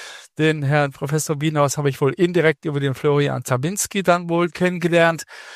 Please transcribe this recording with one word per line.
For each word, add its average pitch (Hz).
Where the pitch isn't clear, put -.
Den 156
Herrn 143
Professor 151
Bienhaus 147
habe 143
ich 131
wohl 139
indirekt 165
über 143
den 139
Florian 143
Zabinski 165
dann 175
wohl 170
kennengelernt. 170